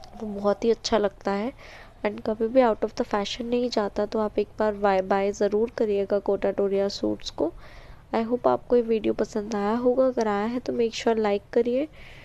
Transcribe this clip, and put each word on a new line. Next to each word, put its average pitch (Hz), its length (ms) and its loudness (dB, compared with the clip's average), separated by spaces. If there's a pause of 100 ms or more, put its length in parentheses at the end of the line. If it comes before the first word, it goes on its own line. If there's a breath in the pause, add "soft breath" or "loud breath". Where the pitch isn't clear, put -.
(160)
वो 220 100 -8
बहुत 202 380 0
ही 233 60 4
अच्छा 220 280 2
लगता 202 320 -2
है 202 220 -2 (540 loud breath)
and 214 200 -4
कभी 220 220 0
भी 254 120 6
out 226 200 6
of 214 140 -2
the 240 100 -2
fashion 202 360 -2
नहीं 240 300 0
जाता, 208 360 0
तो 220 120 -2
आप 214 200 -2
एक 208 100 -10 (100)
बार 214 140 2
बाय, 202 300 2
बाय 196 300 2
ज़रूर 208 380 2
करिएगा 202 480 0
Kota 196 320 0
Doria 196 380 0
suits 208 420 -4
को। 330 220 -2 (640 loud breath)
I 226 100 0
hope 240 220 0
आपको 247 300 2
ये 240 60 4
video 220 320 0
पसंद 214 400 -4
आया 202 200 0
होगा, 247 320 4
अगर 247 220 0
आया 208 180 0
है 240 120 -4
तो 254 140 -4
make 233 220 0
sure 233 220 2
like 208 360 0
करिए, 247 360 2 (360 loud breath)